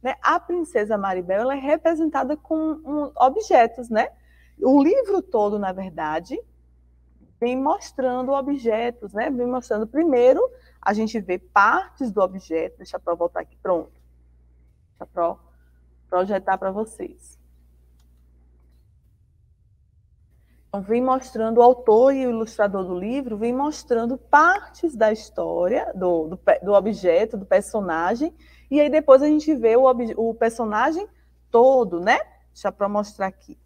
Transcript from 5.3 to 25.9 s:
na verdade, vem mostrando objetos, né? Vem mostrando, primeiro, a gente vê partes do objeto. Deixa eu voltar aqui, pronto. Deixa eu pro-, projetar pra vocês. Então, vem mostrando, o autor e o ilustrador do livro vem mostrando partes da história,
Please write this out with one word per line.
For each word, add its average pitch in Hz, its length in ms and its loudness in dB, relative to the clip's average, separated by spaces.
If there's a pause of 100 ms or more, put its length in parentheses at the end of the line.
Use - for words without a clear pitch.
na 196 120 -4
verdade, 175 680 -8 (1000)
vem 247 160 -2
mostrando 262 760 -4
objetos, 240 840 -4
né? 226 160 -4
Vem 247 160 -4
mostrando, 240 400 -4
primeiro, 269 560 4 (400)
a 202 120 0
gente 220 260 -2
vê 180 180 -4
partes 247 760 0
do 196 100 0
objeto. 185 560 -4
Deixa 185 260 -14
eu 170 120 -4
voltar 170 260 -4
aqui, - 160 -18
pronto. 175 340 -4 (1000)
Deixa - 140 -20
eu - 40 -20
pro-, 175 320 -6 (680)
projetar 190 480 -2
pra 190 140 -6
vocês. - 680 -12 (3250)
Então, 202 140 -8
vem 220 200 0
mostrando, 254 560 -2
o 240 40 6
autor 247 520 6
e 269 120 -2
o 247 40 -2
ilustrador 214 560 -4
do 180 120 -6
livro 226 400 -6
vem 233 160 -4
mostrando 254 640 -4
partes 330 760 2
da 214 160 2
história, 180 840 -4